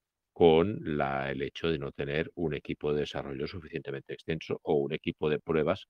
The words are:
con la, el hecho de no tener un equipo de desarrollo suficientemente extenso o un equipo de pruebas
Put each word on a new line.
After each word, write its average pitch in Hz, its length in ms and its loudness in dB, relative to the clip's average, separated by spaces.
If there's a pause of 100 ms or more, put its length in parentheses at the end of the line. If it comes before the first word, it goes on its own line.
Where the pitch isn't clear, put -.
(340)
con 90 480 6
la, 69 500 -2
el 67 120 -4
hecho 76 260 -4
de 82 80 0
no 69 140 -6
tener 76 440 -4
un 80 200 -2
equipo 76 360 -4
de 73 100 0
desarrollo 69 460 -6
suficientemente 76 680 -10
extenso - 500 -6
o 85 120 2
un 71 180 0
equipo - 360 -2
de 73 100 2
pruebas 80 500 0